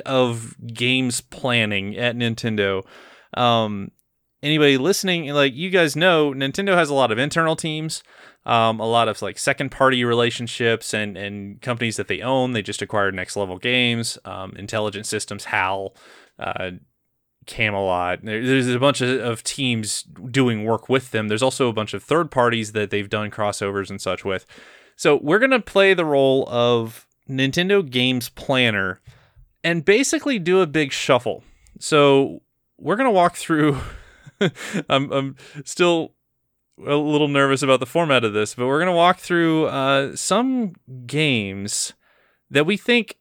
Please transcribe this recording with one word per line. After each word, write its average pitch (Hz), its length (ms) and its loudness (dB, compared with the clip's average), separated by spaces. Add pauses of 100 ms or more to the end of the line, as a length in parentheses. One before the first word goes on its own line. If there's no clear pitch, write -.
of 120 500 0 (180)
games 123 460 0
planning 104 760 -2
at 120 180 -2
Nintendo, 110 720 -2 (480)
um, 113 580 0 (500)
anybody 147 360 4
listening, 170 560 0
like, 139 200 2
you 165 160 -6
guys 165 280 2
know, 160 340 4
Nintendo 139 440 -2
has 165 140 2
a 147 40 -2
lot 127 180 4
of 107 80 0
internal 160 380 0
teams, 156 440 -6 (440)
um, 113 340 2
a 110 80 -4
lot 113 220 4
of, 104 120 -6
like, 98 160 -8
second 139 320 -2
party 131 360 2
relationships 120 880 0
and, 104 240 -4
and 101 440 -10
companies 117 360 -4
that 101 100 -6
they 98 140 -4
own. 127 320 0
They 110 80 -2
just 101 200 -8
acquired 98 320 -2
Next 92 220 -8
Level 92 220 -4
Games, 120 680 -2
um, 95 320 -12
Intelligent 104 500 -6
Systems, 104 400 -8
hal, 98 480 -4 (460)
uh, - 320 -8 (760)
Camelot. 92 760 -2
There, 107 220 -6
there's 131 240 2
a 123 100 0
bunch 135 220 2
of, 127 180 0
of 117 240 -6
teams 117 600 -4
doing 117 600 -2
work 110 240 -2
with 127 240 0
them. 110 160 -2
There's 110 160 0
also 131 240 2
a 113 60 0
bunch 107 200 -4
of 98 80 -8
third 160 300 0
parties 117 400 2
that 104 200 -2
they've 104 180 -4
done 107 220 -4
crossovers 101 580 -4
and 98 100 -10
such - 240 -4
with. 95 220 -4 (500)
So 147 260 2
we're 165 180 2
gonna 262 200 4
play 196 340 4
the 170 120 2
role 135 440 4
of 120 580 0 (220)
Nintendo 160 580 0
Games 127 420 0
Planner 110 720 0 (600)
and 170 200 -2
basically 262 560 2
do 180 220 2
a 175 60 2
big 143 260 -2
shuffle. - 500 0 (360)
So 139 600 4 (360)
we're 156 180 -2
gonna 254 160 2
walk 175 240 4
through 151 440 0 (140)
<laughs> - 40 -16 (400)
<laughs> - 500 -4
I'm, 139 220 0
I'm 135 240 -4 (300)
still 170 480 0 (720)
a 143 100 0
little 151 320 2
nervous 139 340 2
about 135 200 4
the 131 40 -4
format 147 380 2
of 104 100 0
this, 107 220 0
but 123 120 -2
we're 139 120 2
gonna 180 160 2
walk 175 240 4
through, 165 480 2
uh, 135 480 0
some 233 580 0 (320)
games 113 880 -2 (560)
that 143 160 2
we 196 120 0
think 240 440 -2